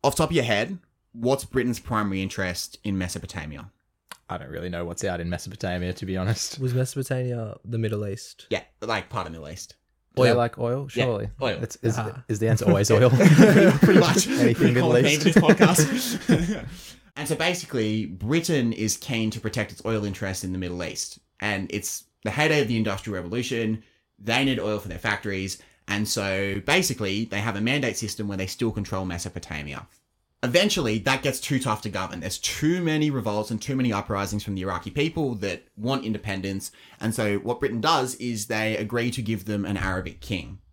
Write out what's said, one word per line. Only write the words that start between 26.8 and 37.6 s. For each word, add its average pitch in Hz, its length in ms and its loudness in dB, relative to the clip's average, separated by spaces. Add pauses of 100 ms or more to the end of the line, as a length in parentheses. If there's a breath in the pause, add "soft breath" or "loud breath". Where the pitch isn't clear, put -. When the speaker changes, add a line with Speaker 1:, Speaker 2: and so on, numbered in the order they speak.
Speaker 1:
they 196 160 -4
have 107 160 -2
a 101 60 -4
mandate 123 340 0
system 104 320 -6
where 98 80 -4
they 95 100 -4
still 113 240 -2
control 95 360 -6
Mesopotamia. 80 800 -8 (560)
Eventually, 123 580 2
that 135 220 0
gets 135 180 -2
too 135 180 -2
tough 117 240 -2
to 110 60 -8
govern. 92 320 -6
There's 92 180 -6
too 175 440 0
many 151 280 2
revolts 107 400 -2
and 110 120 -4
too 139 120 -4
many 127 180 0
uprisings 101 520 -4
from 101 100 -6
the 95 60 -4
Iraqi 92 300 -6
people 147 460 -2
that 95 280 -6 (120)
want 123 280 -2
independence. 98 680 -6 (300 loud breath)
And 107 140 -2
so 104 240 0
what 120 220 -4